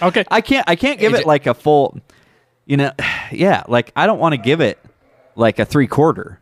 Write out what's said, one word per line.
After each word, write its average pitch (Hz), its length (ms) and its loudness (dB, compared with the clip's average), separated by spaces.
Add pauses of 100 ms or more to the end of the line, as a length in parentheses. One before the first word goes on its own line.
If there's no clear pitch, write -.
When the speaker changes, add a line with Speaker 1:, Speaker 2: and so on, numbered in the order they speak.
Speaker 1:
Okay. 185 300 0
Speaker 2:
I 220 100 2
can't, 269 260 -2
I 170 100 0
can't 262 220 -2
give 214 140 0
Speaker 3:
A 240 40 2
J 190 40 0
Speaker 2:
it, 156 60 -4
like, 147 200 0
a 139 60 2
full, 147 480 0 (640)
you 139 140 0
know, 139 120 0 (220)
<sighs> - 200 -12
yeah, 156 360 0
like, 120 260 0
I 160 120 2
don't 208 120 0
wanna 151 200 0
give 135 240 0
it, 107 160 0 (580)
like, 113 220 2
a 110 80 0
three 143 200 2
quarter. 139 560 -2